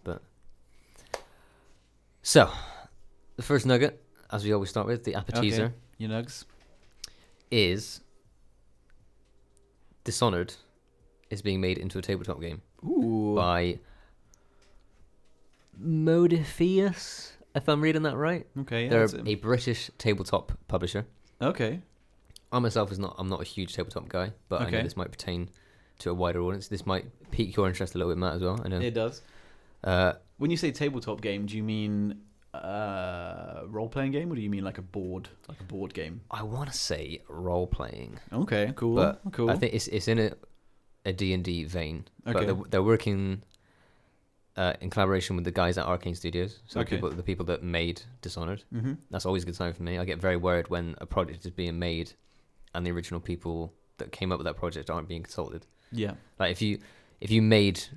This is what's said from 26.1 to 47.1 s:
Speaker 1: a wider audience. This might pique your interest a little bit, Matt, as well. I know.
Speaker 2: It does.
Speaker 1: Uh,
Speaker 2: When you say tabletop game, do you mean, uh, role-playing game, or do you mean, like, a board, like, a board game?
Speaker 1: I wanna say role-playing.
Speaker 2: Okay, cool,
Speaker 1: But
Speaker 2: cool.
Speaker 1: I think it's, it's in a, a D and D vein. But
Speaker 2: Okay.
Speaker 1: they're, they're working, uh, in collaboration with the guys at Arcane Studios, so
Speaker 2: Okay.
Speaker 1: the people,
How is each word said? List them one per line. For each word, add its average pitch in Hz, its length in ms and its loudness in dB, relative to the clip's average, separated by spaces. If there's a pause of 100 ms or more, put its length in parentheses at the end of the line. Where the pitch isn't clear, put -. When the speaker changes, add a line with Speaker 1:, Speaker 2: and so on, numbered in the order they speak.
Speaker 1:
a 87 40 0
wider 87 280 0
audience. 95 280 -2
This 98 160 -6
might 95 200 0 (260)
pique 98 240 0
your 98 120 4
interest 92 260 -2
a - 40 -2
little 87 160 2
bit, 82 60 0
Matt, 90 160 0
as 87 60 -2
well. 90 220 0
I - 60 -4
know. 92 100 0
Speaker 2:
It 120 140 -2
does. 113 280 -2 (640)
Speaker 1:
Uh, 90 300 4 (240)
Speaker 2:
When 147 120 0
you 170 80 2
say 160 140 0
tabletop 120 500 -4
game, 104 240 -2
do 104 100 -6
you 107 80 -2
mean, 104 580 -2 (320)
uh, 90 1120 -6
role-playing 113 440 -4
game, 160 200 -2
or 156 40 -4
do 117 60 -4
you 104 80 -2
mean, 101 140 -2
like, 95 160 -6
a - 20 -10
board, 92 480 -6 (180)
like, 156 120 -14
a 98 40 -12
board 92 300 -8
game? 80 280 -8 (100)
Speaker 1:
I 104 120 -8
wanna 123 300 -6
say 76 540 -4
role-playing. 80 920 -4 (140)
Speaker 2:
Okay, 117 420 2
cool, 117 200 2
Speaker 1:
But 90 260 4 (100)
Speaker 2:
cool. 117 200 2
Speaker 1:
I 95 40 4
think 104 180 2
it's, 110 160 -2
it's 104 180 -2
in 113 120 4
a, 107 120 4 (760)
a 95 80 0
D 92 200 2
and 92 100 0
D 85 220 -2
vein. 82 400 -4 (180)
But 117 140 -2
Speaker 2:
Okay. 107 80 4
Speaker 1:
they're, 98 100 2 (140)
they're 95 140 4
working, 101 600 2 (1120)
uh, 90 240 2
in - 80 -4
collaboration 95 460 2
with 87 100 -2
the 90 60 -2
guys 87 260 4
at 87 80 0
Arcane 90 300 -2
Studios, 87 500 -4
so - 140 -6
Speaker 2:
Okay. 120 100 0
Speaker 1:
the 104 60 -2
people, 90 160 0